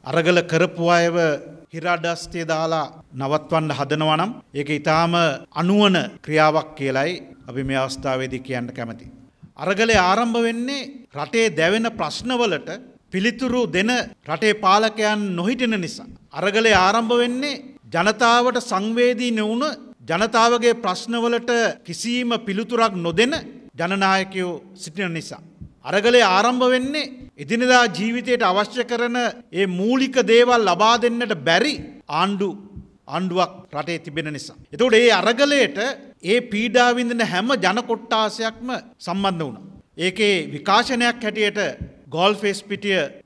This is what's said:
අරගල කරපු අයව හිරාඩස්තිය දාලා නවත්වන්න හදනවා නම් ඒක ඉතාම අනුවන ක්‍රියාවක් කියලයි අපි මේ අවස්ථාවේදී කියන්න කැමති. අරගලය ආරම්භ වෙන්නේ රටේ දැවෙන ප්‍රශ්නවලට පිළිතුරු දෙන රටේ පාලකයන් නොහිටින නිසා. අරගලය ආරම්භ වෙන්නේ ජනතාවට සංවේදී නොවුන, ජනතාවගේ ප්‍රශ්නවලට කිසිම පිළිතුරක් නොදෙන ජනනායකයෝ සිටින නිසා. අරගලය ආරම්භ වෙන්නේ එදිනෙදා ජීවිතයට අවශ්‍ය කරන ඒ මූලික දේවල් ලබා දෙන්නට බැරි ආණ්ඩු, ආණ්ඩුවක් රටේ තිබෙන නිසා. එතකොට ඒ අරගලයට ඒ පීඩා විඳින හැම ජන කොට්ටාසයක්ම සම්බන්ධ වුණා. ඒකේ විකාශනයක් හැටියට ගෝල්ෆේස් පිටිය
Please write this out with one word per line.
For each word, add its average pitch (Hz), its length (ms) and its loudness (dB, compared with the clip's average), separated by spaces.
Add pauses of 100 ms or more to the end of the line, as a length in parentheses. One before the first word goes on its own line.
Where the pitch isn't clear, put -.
අරගල 165 400 2
කරපු 170 460 -2
අයව 170 260 4 (540)
හිරාඩස්තිය 165 760 -6
දාලා 160 560 -2 (100)
නවත්වන්න 151 600 -2
හදනවා 151 420 0
නම් 190 140 -2 (220)
ඒක 143 160 -6
ඉතාම 160 440 2 (380)
අනුවන 190 460 4 (240)
ක්‍රියාවක් 156 540 2
කියලයි 139 360 -2 (360)
අපි 131 160 -6
මේ 135 180 -2
අවස්ථාවේදී 131 580 -4
කියන්න 123 340 -8
කැමති. 113 320 -12 (500)
අරගලය 202 420 0
ආරම්භ 226 460 2
වෙන්නේ 247 460 -4 (220)
රටේ 214 380 -2
දැවෙන 180 420 2
ප්‍රශ්නවලට 220 760 -4 (400)
පිළිතුරු 240 580 -2
දෙන 185 240 0 (320)
රටේ 165 300 0
පාලකයන් 214 680 2 (140)
නොහිටින 220 460 0
නිසා. - 260 -10 (240)
අරගලය 208 420 2
ආරම්භ 220 440 4
වෙන්නේ 254 440 -2 (300)
ජනතාවට 233 680 2
සංවේදී 233 720 0
නොවුන, 220 320 -2 (440)
ජනතාවගේ 233 760 2
ප්‍රශ්නවලට 233 680 -2 (320)
කිසිම 240 460 -4 (160)
පිළිතුරක් 220 500 0
නොදෙන 175 380 0 (440)
ජනනායකයෝ 190 760 -2 (220)
සිටින 175 380 -8
නිසා. 156 280 -10 (420)
අරගලය 208 380 4
ආරම්භ 226 480 4
වෙන්නේ 262 420 -2 (300)
එදිනෙදා 240 460 4
ජීවිතයට 233 560 -2
අවශ්‍ය 208 420 0
කරන 240 320 -2 (420)
ඒ 196 60 2
මූලික 240 500 0 (120)
දේවල් 233 400 6
ලබා 208 340 4
දෙන්නට 233 320 0 (120)
බැරි 190 280 4 (340)
ආණ්ඩු, 190 420 -2 (580)
ආණ්ඩුවක් 175 460 -2 (200)
රටේ 156 260 -6
තිබෙන 151 340 -8
නිසා. - 240 -14 (140)
එතකොට 220 280 4
ඒ 240 120 8
අරගලයට 220 680 2 (520)
ඒ 233 100 4
පීඩා 240 540 2
විඳින 240 360 -2
හැම 196 180 -2 (140)
ජන 190 240 2
කොට්ටාසයක්ම 226 840 -4 (360)
සම්බන්ධ 180 400 -2
වුණා. 117 200 -12 (320)
ඒකේ 190 380 0 (160)
විකාශනයක් 240 720 0
හැටියට 208 360 -2 (500)
ගෝල්ෆේස් 202 540 0
පිටිය 196 360 -2 (260)